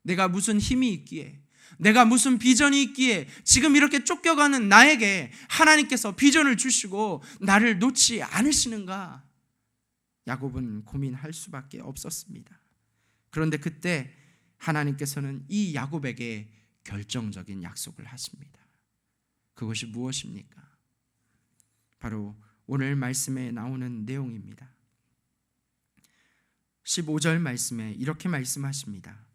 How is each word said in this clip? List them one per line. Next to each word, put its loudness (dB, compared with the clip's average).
내가 0
무슨 0
힘이 0
있기에, -12
내가 6
무슨 4
비전이 6
있기에 -2
지금 6
이렇게 4
쫓겨가는 2
나에게 8
하나님께서 4
비전을 6
주시고 -4
나를 4
놓지 2
않으시는가? -4
야곱은 -8
고민할 -8
수밖에 -16
없었습니다. -16
그런데 -2
그때 -6
하나님께서는 -4
이 -2
야곱에게 -8
결정적인 -10
약속을 -14
하십니다. -18
그것이 -8
무엇입니까? -12
바로 -12
오늘 -2
말씀에 -6
나오는 -10
내용입니다. -12
십오 -4
절 0
말씀에 -6
이렇게 -6
말씀하십니다. -8